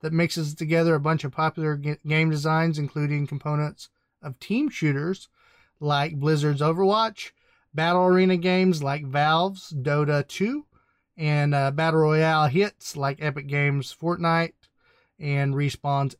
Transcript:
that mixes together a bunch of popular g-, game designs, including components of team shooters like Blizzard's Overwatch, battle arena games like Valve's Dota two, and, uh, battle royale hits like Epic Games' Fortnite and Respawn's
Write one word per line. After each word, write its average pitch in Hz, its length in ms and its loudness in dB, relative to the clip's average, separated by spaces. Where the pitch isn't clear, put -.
that 156 100 -6
mixes 165 420 -2
together 165 400 2
a 151 60 2
bunch 156 240 -2
of 135 80 -6
popular 156 460 -2
g-, 147 180 -4
game 156 240 2
designs, 156 480 0
including 147 500 -2
components 147 600 -6
of 139 180 -14
team 254 300 -2
shooters 156 600 -2
like 147 400 -2
Blizzard's 147 420 2
Overwatch, 196 680 0
battle 170 320 2
arena 185 300 6
games 185 480 2
like 143 220 -4
Valve's 160 640 0
Dota 147 560 0
two, 262 380 -4
and, 147 380 0
uh, 139 160 0
battle 160 300 2
royale 156 460 4
hits 190 500 -2
like 139 240 -4
Epic 143 260 -6
Games' 143 500 -2
Fortnite 165 540 0
and 139 380 -2
Respawn's 139 640 -2